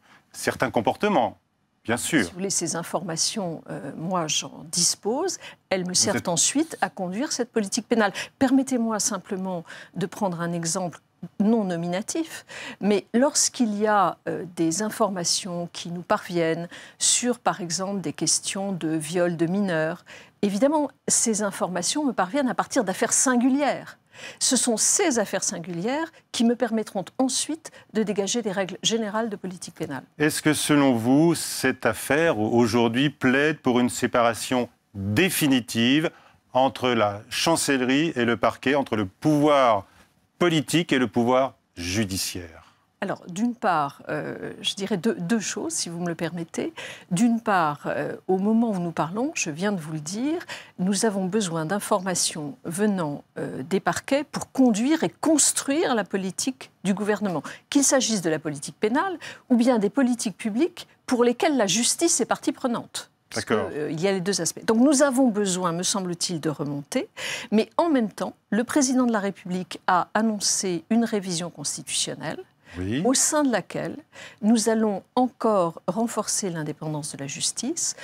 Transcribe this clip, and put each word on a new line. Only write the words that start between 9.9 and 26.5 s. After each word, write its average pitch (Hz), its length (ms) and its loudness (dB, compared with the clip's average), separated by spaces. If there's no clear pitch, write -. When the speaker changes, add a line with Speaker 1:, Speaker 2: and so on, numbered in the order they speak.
Speaker 2:
de 185 100 -2
prendre 180 340 -2
un 170 120 -2
exemple 175 480 -4
non 220 240 4
nominatif, 180 800 -4
mais 202 340 2
lorsqu'il 240 600 2
y 208 120 0
a, 202 320 4
euh, 165 160 -4
des 165 280 0
informations 180 880 -2
qui - 180 -12
nous 175 120 -8
parviennent 170 680 0
sur, - 400 0
par - 240 0
exemple, 185 380 -4
des 156 120 -4
questions 196 600 -2
de 165 160 -4
viol 165 480 0
de 165 100 0
mineurs, 175 580 -2
évidemment, 269 460 2
ces 214 340 0
informations 190 640 -2
me 262 80 2
parviennent 214 380 0
à 196 40 -2
partir 214 300 0
d'affaires 185 300 0
singulières. 254 840 2
Ce - 180 2
sont 233 200 2
ces 294 420 2
affaires 196 240 -2
singulières 190 720 -4
qui - 120 2
me 233 100 6